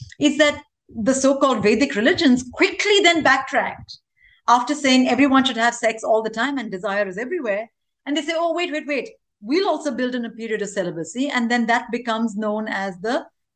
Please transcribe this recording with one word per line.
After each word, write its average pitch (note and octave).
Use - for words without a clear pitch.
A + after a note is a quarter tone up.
is C#4+
that D4
the A3+
so-called C4+
Vedic A3
religions B3+
quickly G4
then E4+
backtracked C4
after B3
saying B3+
everyone C4
should B3
have A#3
sex A3
all A3
the A3
time B3
and A3
desire G3
is F#3
everywhere. A#3
And C#4+
they D#4
say, E4
"Oh, E4
wait, E4+
wait, D4+
wait. B3
We'll E4+
also D4+
build B3
in A#3
a A3+
period A3
of G3+
celibacy." F3+
And A#3
then A#3+
that A#3
becomes A3+
known G#3+
as G3
the A#3+